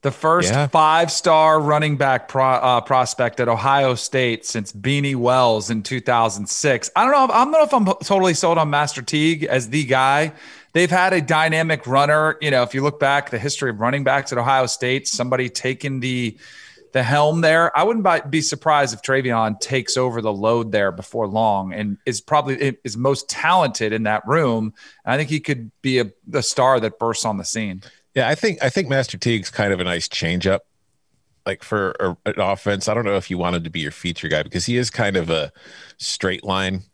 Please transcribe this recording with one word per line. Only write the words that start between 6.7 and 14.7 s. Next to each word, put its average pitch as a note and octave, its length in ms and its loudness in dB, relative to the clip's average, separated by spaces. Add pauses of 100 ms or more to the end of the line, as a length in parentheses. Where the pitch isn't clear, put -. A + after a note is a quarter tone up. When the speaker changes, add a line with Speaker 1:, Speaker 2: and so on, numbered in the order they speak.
Speaker 1:
I G3 80 4
don't B3+ 80 2
know C#4 140 4
if, B3 60 0
I A#3 120 4
don't C#4+ 80 0
know D#4 120 6
if D4+ 100 0
I'm A3+ 120 4
totally F#3 500 2
sold E3 240 2
on D3+ 100 2
Master C#3+ 320 -2
Teague D#3 440 0
as B2 240 -2
the D3 140 -2
guy. C3+ 480 2 (420)
They've E3+ 180 4
had F#3 220 4
a F3 80 2
dynamic D#3+ 680 0
runner. D3 520 4
You D3 120 -2
know, B2+ 100 4
if B2 140 -2
you C3+ 80 -2
look C#3+ 160 -2
back, C#3 320 2
the A#2 80 -4
history C#3 320 -4
of G#2+ 80 -8
running C3 240 0
backs C3+ 280 0
at B2 60 -2
Ohio B2+ 300 2
State, C3 400 -4